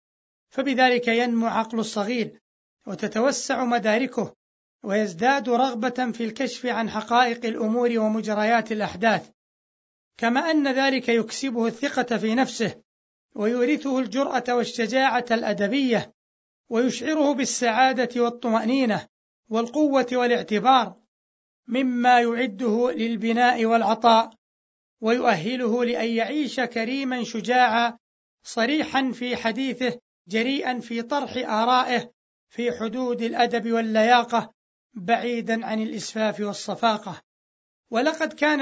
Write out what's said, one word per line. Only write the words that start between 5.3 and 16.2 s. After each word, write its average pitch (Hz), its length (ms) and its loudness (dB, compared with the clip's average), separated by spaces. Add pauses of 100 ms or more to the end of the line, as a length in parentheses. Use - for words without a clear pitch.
رغبة 247 640 0
في 233 120 -6
الكشف 240 420 -6
عن 220 240 -2
حقائق 233 560 0
الأمور 233 540 0
ومجريات 220 720 0
الأحداث، 202 580 -2 (880)
كما 262 340 0
أن 294 160 2
ذلك 269 420 0
يكسبه 233 580 0
الثقة 233 500 -2
في 220 180 0
نفسه، 254 400 -2 (600)
ويورثه 247 640 0
الجرأة 247 560 -2
والشجاعة 240 760 0
الأدبية، 226 840 0 (560)